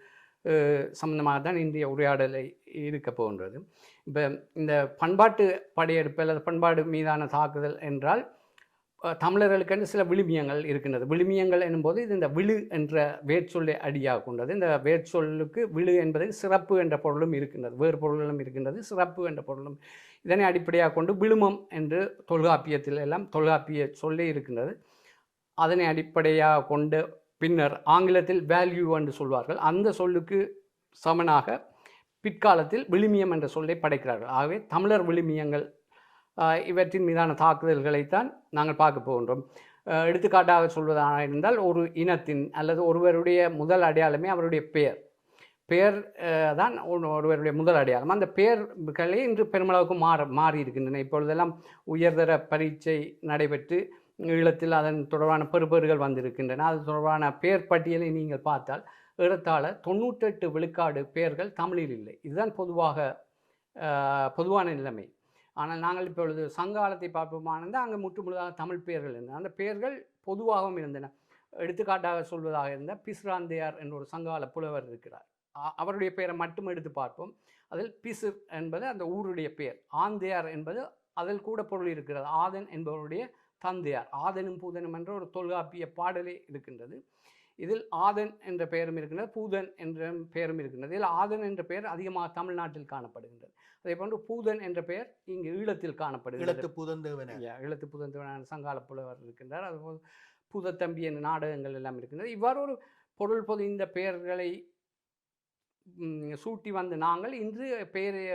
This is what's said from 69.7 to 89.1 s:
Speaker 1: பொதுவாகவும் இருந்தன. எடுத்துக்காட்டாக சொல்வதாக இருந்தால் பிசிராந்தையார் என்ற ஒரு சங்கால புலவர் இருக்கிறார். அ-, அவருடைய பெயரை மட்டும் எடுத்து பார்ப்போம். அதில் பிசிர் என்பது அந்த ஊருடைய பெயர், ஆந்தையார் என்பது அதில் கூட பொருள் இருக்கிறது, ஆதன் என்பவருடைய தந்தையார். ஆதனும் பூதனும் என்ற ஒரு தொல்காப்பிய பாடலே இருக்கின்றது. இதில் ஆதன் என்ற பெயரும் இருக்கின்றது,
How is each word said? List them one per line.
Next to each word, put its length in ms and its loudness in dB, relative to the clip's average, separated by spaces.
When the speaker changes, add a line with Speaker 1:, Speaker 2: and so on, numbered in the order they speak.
Speaker 1:
பொதுவாகவும் 540 -2
இருந்தன. 320 -10
எடுத்துக்காட்டாக 720 -2
சொல்வதாக 480 -6
இருந்தால் 340 -12
பிசிராந்தையார் 720 -8
என்ற 180 -14
ஒரு 100 -14
சங்கால 400 -8
புலவர் 420 -8
இருக்கிறார். 380 -20
அ-, 220 -10
அவருடைய 380 -4
பெயரை 220 -6
மட்டும் 360 -6
எடுத்து 180 -10
பார்ப்போம். 420 -10
அதில் 280 -8
பிசிர் 400 -10
என்பது 360 -8
அந்த 200 -8
ஊருடைய 480 -6
பெயர், 240 -10
ஆந்தையார் 540 -2
என்பது 300 -10
அதில் 360 -8
கூட 140 -6
பொருள் 280 -6
இருக்கிறது, 380 -10
ஆதன் 300 -4
என்பவருடைய 520 -10
தந்தையார். 440 -6
ஆதனும் 400 -6
பூதனும் 360 -12
என்ற 200 -12
ஒரு 160 -12
தொல்காப்பிய 600 -8
பாடலே 400 -6
இருக்கின்றது. 480 -18
இதில் 240 -6
ஆதன் 360 0
என்ற 240 -6
பெயரும் 300 -4
இருக்கின்றது, 360 -10